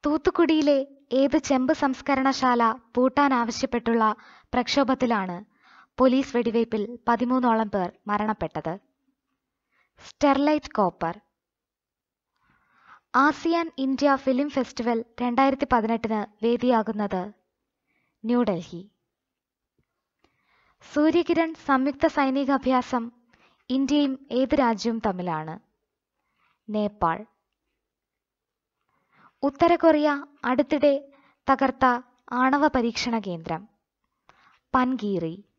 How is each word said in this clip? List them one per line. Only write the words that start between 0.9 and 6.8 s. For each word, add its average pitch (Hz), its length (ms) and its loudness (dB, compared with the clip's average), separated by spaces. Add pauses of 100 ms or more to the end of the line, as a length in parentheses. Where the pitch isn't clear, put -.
ഏത് 269 260 2
ചെമ്പ് 262 340 0
സംസ്കരണശാല 262 1000 0 (200)
പൂട്ടാനാവശ്യപ്പെട്ടുള്ള 240 1200 0 (400)
പ്രക്ഷോഭത്തിലാണ് 233 920 0 (540)
പോലീസ് 262 380 2
വെടിവയ്പിൽ 233 640 -2 (100)